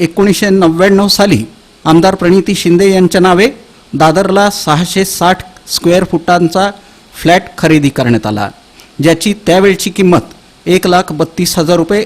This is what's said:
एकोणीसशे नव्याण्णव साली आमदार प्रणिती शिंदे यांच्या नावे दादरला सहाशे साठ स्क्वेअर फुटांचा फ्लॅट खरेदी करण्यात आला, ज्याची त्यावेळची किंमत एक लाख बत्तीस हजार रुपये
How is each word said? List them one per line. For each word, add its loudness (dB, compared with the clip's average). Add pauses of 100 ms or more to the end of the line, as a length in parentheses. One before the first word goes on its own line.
एकोणीसशे 0
नव्याण्णव 2
साली 0 (400)
आमदार 2
प्रणिती 0
शिंदे 2
यांच्या 2
नावे 2 (460)
दादरला 0
सहाशे -2
साठ -2 (260)
स्क्वेअर 0
फुटांचा -2 (440)
फ्लॅट 0 (160)
खरेदी 2
करण्यात -2
आला, -6 (540)
ज्याची 0 (140)
त्यावेळची 0
किंमत 0 (320)
एक 0
लाख 0
बत्तीस -4
हजार 0
रुपये -2